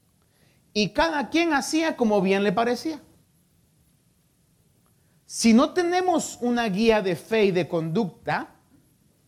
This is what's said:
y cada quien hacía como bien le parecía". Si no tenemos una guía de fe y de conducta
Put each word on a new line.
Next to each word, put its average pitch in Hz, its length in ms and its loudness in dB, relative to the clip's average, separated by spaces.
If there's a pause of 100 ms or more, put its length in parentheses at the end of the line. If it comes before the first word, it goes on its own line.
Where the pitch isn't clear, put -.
(720)
y 214 180 0
cada 302 380 -2
quien 330 240 0
hacía 311 460 -2
como 208 240 2
bien 196 200 2
le 202 100 0
parecía". 240 500 -2 (2250)
Si - 260 2
no 277 220 4
tenemos 359 680 0
una 240 280 -2
guía 214 340 2
de 185 120 -2
fe 220 300 0
y 196 60 4
de 170 180 0
conducta 170 880 -4 (720)